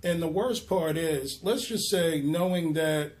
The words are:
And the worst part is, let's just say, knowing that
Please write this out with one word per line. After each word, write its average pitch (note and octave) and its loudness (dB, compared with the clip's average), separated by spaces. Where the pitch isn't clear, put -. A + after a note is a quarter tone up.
And E3+ 0
the E3 0
worst G#3 -2
part E3 0
is, D3+ -2
let's A3+ 0
just - -2
say, E3 2
knowing E3+ 0
that D#3 2